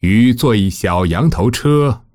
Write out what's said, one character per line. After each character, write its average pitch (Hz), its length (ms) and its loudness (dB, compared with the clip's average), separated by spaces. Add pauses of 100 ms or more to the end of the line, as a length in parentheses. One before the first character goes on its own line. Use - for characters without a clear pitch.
余 110 300 2
坐 120 240 0
一 98 140 0
小 90 380 -2
羊 90 200 0
头 113 220 0
车 143 640 -2